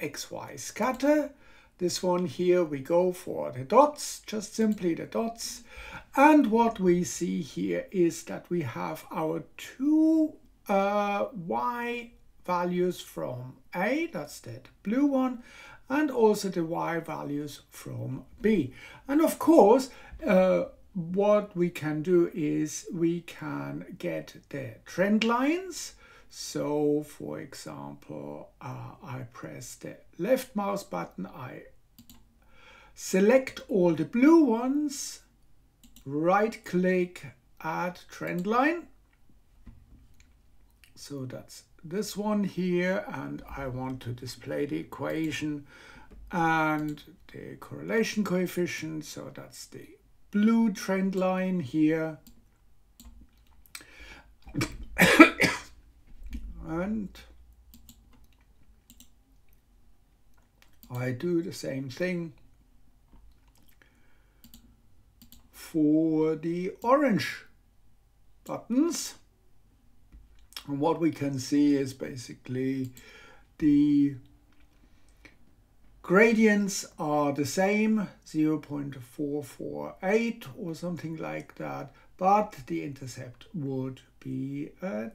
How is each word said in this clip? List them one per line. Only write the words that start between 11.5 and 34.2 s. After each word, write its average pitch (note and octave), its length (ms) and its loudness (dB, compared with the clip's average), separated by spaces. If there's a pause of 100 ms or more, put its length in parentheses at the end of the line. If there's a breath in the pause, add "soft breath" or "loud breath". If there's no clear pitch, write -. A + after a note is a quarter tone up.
values F3+ 560 0
from B2+ 540 -10 (200)
A, C4 380 -2
that's - 280 -10
the A#2 200 -16 (220)
blue B3+ 240 2
one, C4 380 0 (440 loud breath)
and C#4+ 220 0
also G#3+ 380 4
the F3 160 -2
Y E3 340 -2
values D3 720 -8
from B2+ 540 -10 (160)
B. G3 340 2 (320 loud breath)
And D4 160 4
of D#4 160 2
course, C4 520 8 (360 loud breath)
uh, F#3 380 6 (280)
what G3 640 2
we F3 140 2
can D3+ 320 -4
do F3 320 4
is D3+ 580 -2
we E3+ 280 0
can C#3+ 760 -10
get - 380 -8 (140)
the B2+ 260 -10 (100)
trend G#3 380 2
lines. D4 720 -2 (380 soft breath)
So D3 680 -2
for - 380 -10
example, D2 1120 -14 (100)
uh, B2+ 420 -12
I C3 200 -12 (100)
press - 420 -14
the - 220 -14 (200)
left B3+ 380 0
mouse G3+ 300 -4
button, E3+ 420 -8
I - 360 -14 (1300 soft breath)
select A#3 760 2
all F3 260 4
the D#3 100 0
blue D4 400 8